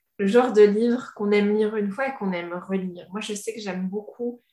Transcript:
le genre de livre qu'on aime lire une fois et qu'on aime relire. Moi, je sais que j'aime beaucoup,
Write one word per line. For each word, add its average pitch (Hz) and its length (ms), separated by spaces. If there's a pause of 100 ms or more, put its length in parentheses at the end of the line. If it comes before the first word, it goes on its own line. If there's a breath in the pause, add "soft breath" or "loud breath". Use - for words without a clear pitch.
(180)
le 196 80
genre 240 260
de 208 100
livre 233 520
qu'on 208 160
aime 208 240
lire 214 220
une 208 140
fois 269 180
et 262 100
qu'on 190 140
aime 175 260 (100)
relire. 185 440
Moi, 214 80
je 214 140
sais 220 200
que 233 60
j'aime 185 280
beaucoup, 240 540 (100)